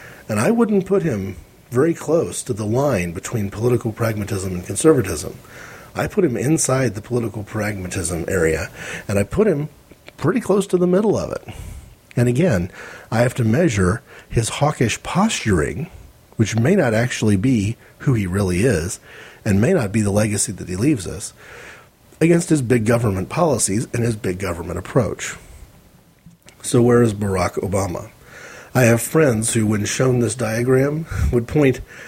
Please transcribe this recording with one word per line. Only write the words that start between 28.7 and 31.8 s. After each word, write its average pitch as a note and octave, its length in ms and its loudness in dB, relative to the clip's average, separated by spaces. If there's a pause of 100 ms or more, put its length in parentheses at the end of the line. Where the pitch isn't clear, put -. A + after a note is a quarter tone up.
I B2+ 80 6
have A#2 160 6
friends A#2+ 540 2
who, A2 120 2
when G#2 180 0
shown B2+ 340 2
this A2+ 160 0
diagram, C3 720 0 (240)
would A#2+ 160 2
point C#3 340 2 (280)